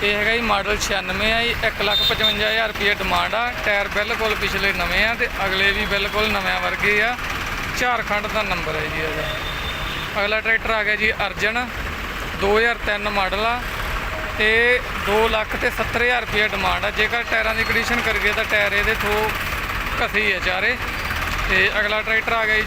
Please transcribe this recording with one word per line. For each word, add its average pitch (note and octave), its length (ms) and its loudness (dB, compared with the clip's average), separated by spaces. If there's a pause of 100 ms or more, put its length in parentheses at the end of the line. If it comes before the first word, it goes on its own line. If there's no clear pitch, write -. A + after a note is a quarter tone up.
ਇਹ G#3 100 2
ਹੈਗਾ G#3 180 2
ਜੀ A#3 120 2
ਮਾਡਲ G#3 360 2
ਛਿਆਨਵੇਂ G3 540 0
ਆ A3+ 100 2
ਜੀ, A#3 200 0
ਇੱਕ G#3+ 180 0
ਲੱਖ G3+ 200 2
ਪਚਵੰਜਾ G#3+ 480 2
ਹਜ਼ਾਰ A3 180 2
ਰੁਪਈਆ G#3 260 2
ਡਿਮਾਂਡ F#3 420 0
ਆ। A#3+ 160 0 (140)
ਟਾਇਰ G3+ 240 2
ਬਿਲਕੁਲ G#3+ 460 0
ਪਿਛਲੇ G3 380 0
ਨਵੇਂ F3+ 320 2
ਆ A3+ 80 0
ਤੇ A#3 140 0 (180)
ਅਗਲੇ G3 260 2
ਵੀ G#3 160 0
ਬਿਲਕੁਲ G3+ 420 0
ਨਵਿਆਂ F#3 320 0
ਵਰਗੇ F#3+ 420 2
ਆ। A#3+ 120 0 (640)
ਝਾਰਖੰਡ A3 480 0
ਦਾ G#3+ 160 0
ਨੰਬਰ E3 320 -2
ਹੈ D#3 100 -2
ਜੀ D3+ 160 -4
ਇਹਦਾ। D#3 220 -2 (1000)
ਅਗਲਾ G#3+ 180 0
ਟਰੈਕਟਰ A3 320 0
ਆ A3 120 0
ਗਿਆ G#3 120 2
ਜੀ G#3+ 160 0 (140)
ਅਰਜਨ, A3 420 -2 (720)
ਦੋ G3+ 160 4
ਹਜ਼ਾਰ A3+ 280 4
ਤਿੰਨ G#3 240 0
ਮਾਡਲ G3 360 0
ਆ A#3+ 160 0 (760)
ਤੇ A#3 420 4 (260)
ਦੋ G#3+ 220 4
ਲੱਖ G#3+ 280 -2
ਤੇ B3 140 0
ਸੱਤਰ A3+ 340 -2
ਹਜ਼ਾਰ B3 180 2
ਰੁਪਈਆ G#3+ 260 0
ਡਿਮਾਂਡ F#3+ 380 0
ਆ। G#3 60 0
ਜੇਕਰ G#3+ 320 0
ਟਾਇਰਾਂ A3 320 0
ਦੀ A3+ 80 0
ਕੰਡੀਸ਼ਨ A3+ 380 0
ਕਰੀਏ G#3 320 0
ਤਾਂ G#3+ 100 0
ਟਾਇਰ G#3 300 2
ਇਹਦੇ G#3 220 2
ਥੋ G#3+ 340 0 (640)
ਘਸੇ G#3 400 0
ਆ F3 100 -4
ਚਾਰੇ। F#3+ 300 0 (760)
ਤੇ F#3+ 200 4 (100)
ਅਗਲਾ G#3+ 220 0
ਟਰੈਕਟਰ A3 320 0
ਆ A3+ 120 2
ਗਿਆ G#3+ 100 2
ਜੀ, G#3+ 120 2